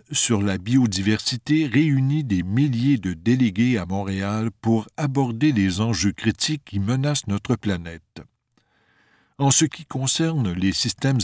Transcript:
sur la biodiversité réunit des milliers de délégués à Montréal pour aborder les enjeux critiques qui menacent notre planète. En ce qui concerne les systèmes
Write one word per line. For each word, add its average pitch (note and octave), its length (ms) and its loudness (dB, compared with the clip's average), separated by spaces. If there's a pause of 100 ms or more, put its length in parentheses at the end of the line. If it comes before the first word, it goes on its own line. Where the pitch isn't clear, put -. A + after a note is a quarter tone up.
sur A#2 320 0
la G2+ 160 0
biodiversité A#2 1080 0
réunit C#3 560 2
des G2 180 0
milliers B2 560 2
de F#2 140 -4
délégués A2+ 680 2
à F2 80 -4
Montréal G2 640 -4 (100)
pour A2+ 360 2
aborder C#3 560 0
les F#2+ 280 2
enjeux G#2+ 300 0
critiques - 540 -4
qui G2+ 160 -6
menacent C3 480 -2
notre G2+ 260 -2
planète. E2+ 680 -6 (1160)
En C#3 140 4
ce E3 120 4
qui D3+ 220 -4
concerne C3+ 640 -2
les F#2 220 0
systèmes B2+ 520 0